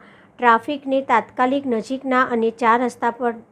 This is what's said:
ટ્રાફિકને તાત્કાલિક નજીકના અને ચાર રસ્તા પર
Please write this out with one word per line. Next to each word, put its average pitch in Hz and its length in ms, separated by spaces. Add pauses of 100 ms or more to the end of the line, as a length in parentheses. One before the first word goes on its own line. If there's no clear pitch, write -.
(380)
ટ્રાફિકને 269 640
તાત્કાલિક 262 640
નજીકના 254 560
અને 226 280
ચાર 233 300
રસ્તા 240 300
પર 233 240 (180)